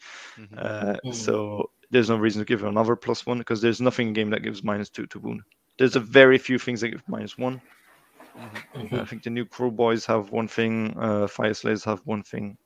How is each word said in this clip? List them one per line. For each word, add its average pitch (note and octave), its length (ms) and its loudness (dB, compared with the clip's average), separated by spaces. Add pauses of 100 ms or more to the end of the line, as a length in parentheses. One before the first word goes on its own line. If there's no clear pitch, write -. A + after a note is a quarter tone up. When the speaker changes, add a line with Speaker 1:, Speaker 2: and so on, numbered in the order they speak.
(380)
Speaker 1:
Mm-hmm. G#2+ 180 -18
Speaker 2:
Uh, G#2 480 -4
Speaker 3:
Mm-hmm. B2 80 -4
Speaker 2:
so G#2+ 580 -2 (200)
there's A#2+ 200 4
no A2+ 60 4
reason G#2+ 240 2
to G#2+ 60 -4
give A2+ 160 0
him G#2 60 -2
another A2 280 2
plus - 300 -4
one B2 160 -2
'cause A2+ 200 -2
there's A2+ 180 2
nothing B2 280 2
in G#2+ 60 -4
game G#2+ 160 0
that G#2+ 120 -2
gives G#2+ 200 -8
minus G#2 280 -4
two - 160 -10
to - 120 -16
wound. A2+ 240 -8 (360)
There's C3 180 4
a C3 40 4
very C3 380 8
few B2+ 200 -2
things A#2+ 240 -4
that A#2 80 -2
give - 180 -12
minus A2 300 -8
one. B2+ 220 -6 (760)
Speaker 1:
Mm-hmm. A2+ 440 -14
Speaker 3:
Mm-hmm. A2+ 200 -4
Speaker 2:
I A2 40 -8
think A2 180 -12
the A#2+ 80 -8
new A#2+ 140 -2
Crow B2 260 -2
Boys A2+ 360 2
have G#2+ 240 0
one A2+ 180 -2
thing, A2+ 500 0
uh, G#2 280 0
Fire G#2+ 280 -2
Slayers A2 300 -2
have G#2+ 200 -2
one G#2 180 -4
thing, G#2+ 440 -10